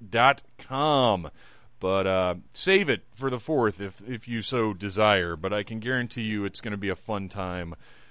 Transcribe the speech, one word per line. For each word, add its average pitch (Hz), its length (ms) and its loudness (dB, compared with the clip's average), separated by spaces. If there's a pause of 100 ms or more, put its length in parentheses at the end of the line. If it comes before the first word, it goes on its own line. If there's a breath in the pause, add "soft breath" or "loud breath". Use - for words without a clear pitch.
dot 120 320 6 (160)
com. 131 720 2 (500 soft breath)
But, 95 280 2
uh, 92 280 2 (140)
save 190 400 2
it 110 140 0 (100)
for 131 160 -4
the 123 100 -4
fourth 117 400 0
if, 98 300 -10
if 120 180 -10
you 117 140 -6
so 110 320 0
desire, 95 600 2
but 92 180 -4
I 104 80 -2
can 113 180 -8
guarantee 120 440 -4
you 107 220 -2
it's - 160 -8
gonna 104 160 -6
be 98 120 -4
a 92 60 -2
fun 98 340 -6
time 90 460 -8 (340 soft breath)